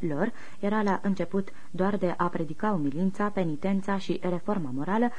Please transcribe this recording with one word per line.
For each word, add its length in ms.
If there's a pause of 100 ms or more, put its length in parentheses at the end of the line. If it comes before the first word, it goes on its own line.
lor, 240 (260)
era 240
la 200
început 460 (220)
doar 260
de 200
a 120
predica 420
umilința, 580
penitența 680
și 240
reforma 520
morală, 440